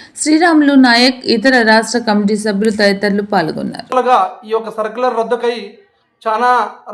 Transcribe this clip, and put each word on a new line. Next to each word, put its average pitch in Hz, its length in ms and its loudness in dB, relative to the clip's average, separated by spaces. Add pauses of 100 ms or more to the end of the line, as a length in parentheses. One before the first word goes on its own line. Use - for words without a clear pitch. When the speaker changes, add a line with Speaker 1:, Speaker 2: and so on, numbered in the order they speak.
(180)
Speaker 1:
శ్రీరాములు 311 540 2
నాయక్, 254 540 4
ఇతర 233 420 2
రాష్ట్ర 220 300 2
కమిటీ 208 380 0
సభ్యులు 214 340 -2
తదితరులు 202 520 0
పాల్గొన్నారు. 156 640 -4 (600)
Speaker 2:
ఈ 214 40 -10
యొక్క 220 200 -4
సర్క్యులర్ 226 480 -4
రద్దుకై 226 560 -4 (540)
చాలా 233 420 0 (240)